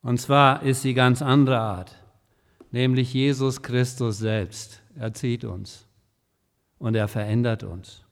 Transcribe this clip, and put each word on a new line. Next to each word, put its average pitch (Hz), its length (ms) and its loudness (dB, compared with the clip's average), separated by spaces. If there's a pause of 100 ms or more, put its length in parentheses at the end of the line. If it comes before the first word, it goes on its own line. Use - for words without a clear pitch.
Und 120 180 -2
zwar 139 440 4
ist 135 180 0
sie 131 120 0
ganz 127 280 4
anderer 131 380 4
Art, 95 360 -6 (760)
nämlich 127 420 0
Jesus 135 480 0
Christus 123 580 -2
selbst. 110 640 -4 (160)
Er 113 160 -8
zieht 120 300 -4
uns - 440 -12 (920)
und 113 180 -2
er 107 140 0
verändert 113 540 -2
uns. 92 480 -14